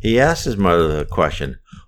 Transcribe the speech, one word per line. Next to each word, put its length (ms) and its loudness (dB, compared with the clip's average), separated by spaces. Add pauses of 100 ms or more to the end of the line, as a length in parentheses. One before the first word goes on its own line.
He 180 2
asks 260 2
his 120 -4
mother 320 2
the 160 -2
question, 540 -4 (300)